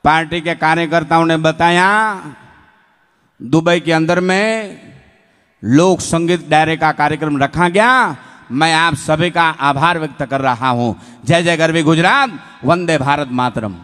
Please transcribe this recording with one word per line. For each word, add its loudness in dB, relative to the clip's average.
पार्टी 0
के -4
कार्यकर्ताओं 0
ने 2
बताया, 2
दुबई 2
के -4
अंदर 2
में -2
लोक 4
संगीत -4
डायरे 2
का 0
कार्यक्रम -2
रखा 0
गया। 2
मैं 0
आप 2
सभी -2
का 2
आभार 0
व्यक्त -8
कर -4
रहा 0
हूं। 0
जय 2
जय 0
गरवी 0
गुजरात, 2
वंदे 0
भारत -2
मातरम। -4